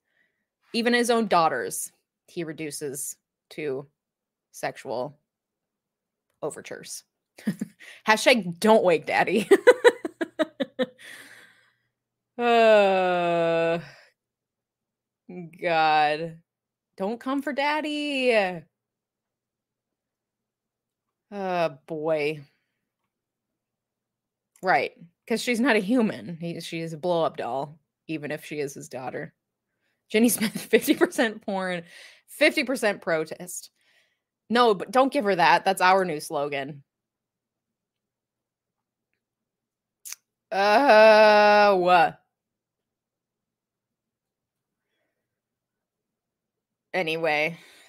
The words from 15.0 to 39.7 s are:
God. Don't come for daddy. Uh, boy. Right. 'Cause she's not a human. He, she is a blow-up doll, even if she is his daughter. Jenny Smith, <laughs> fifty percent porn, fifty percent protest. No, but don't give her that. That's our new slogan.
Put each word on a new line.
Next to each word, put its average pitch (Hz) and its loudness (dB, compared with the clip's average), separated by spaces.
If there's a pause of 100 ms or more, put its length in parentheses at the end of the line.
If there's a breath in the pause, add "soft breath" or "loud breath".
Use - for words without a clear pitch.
God. 160 0 (580)
Don't 214 -6
come 277 -6
for 302 -6
daddy. 294 -2 (3000)
Uh, 180 -4 (160)
boy. 156 -4 (2250)
Right. 156 0 (340)
'Cause 220 -4
she's 240 -2
not 240 2
a 208 2
human. 185 -4
He, 170 -10
she 165 -12
is 165 -10
a 160 -14
blow-up 165 -2
doll, 135 -8 (280)
even 147 -10
if 151 -10
she 151 -12
is 143 -8
his 143 -18
daughter. 131 -12 (760)
Jenny 226 2
Smith, 208 -4
<laughs> - -8
fifty 262 2
percent 226 -4
porn, 185 -6 (440 loud breath)
fifty 302 0
percent 226 -4
protest. 165 -6 (800)
No, 233 4
but 185 -6
don't 254 2
give 277 -2
her 196 2
that. 170 4
That's 196 0
our 185 4
new 156 -6
slogan. 143 -8 (3750)